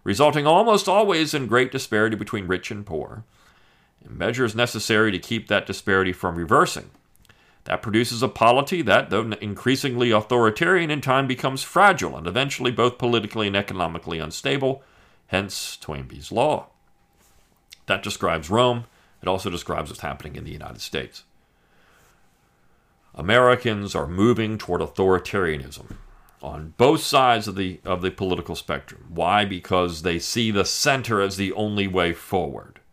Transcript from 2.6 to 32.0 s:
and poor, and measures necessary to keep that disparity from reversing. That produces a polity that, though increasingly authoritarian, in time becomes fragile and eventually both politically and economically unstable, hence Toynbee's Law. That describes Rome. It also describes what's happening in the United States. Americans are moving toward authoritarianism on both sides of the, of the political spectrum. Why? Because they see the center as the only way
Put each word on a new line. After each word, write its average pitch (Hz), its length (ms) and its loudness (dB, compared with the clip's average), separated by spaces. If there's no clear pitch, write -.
and 104 140 -10
poor, 80 380 -10
and - 140 -16
measures 117 380 -2
necessary 110 560 2
to 90 80 -2
keep 107 280 -6
that 101 180 0
disparity 95 460 0
from 87 240 -4
reversing. 85 540 0
That - 180 -4
produces 113 400 0
a 127 40 2
polity 131 540 4
that, 107 300 4
though 113 280 0
increasingly 120 680 0
authoritarian, 123 800 2
in 123 100 -2
time 131 280 2
becomes 131 360 -4
fragile 143 540 2
and 78 80 -10
eventually 127 460 -2
both 120 260 2
politically 113 480 0
and 98 100 0
economically 87 600 -4
unstable, 135 680 -4
hence - 520 -6
Toynbee's 69 520 -12
Law. 123 360 0
That 98 160 -2
describes 82 480 -2
Rome. 120 360 2
It - 60 -8
also 92 220 -2
describes 82 400 -6
what's - 120 -18
happening 69 340 -10
in 76 80 -12
the 76 80 -12
United 76 300 -14
States. - 420 -10
Americans 110 800 2
are 73 140 -2
moving 107 500 2
toward 87 240 -2
authoritarianism 85 1160 -2
on 76 360 -12
both 151 240 6
sides 123 460 2
of 95 80 -8
the, 92 300 -4
of 90 160 -2
the 92 80 -2
political 87 460 -4
spectrum. - 540 -10
Why? 87 360 2
Because 90 560 -2
they 85 160 0
see 113 320 -2
the 101 160 2
center 117 560 0
as 98 160 -2
the 95 160 -2
only 104 340 -2
way 92 260 0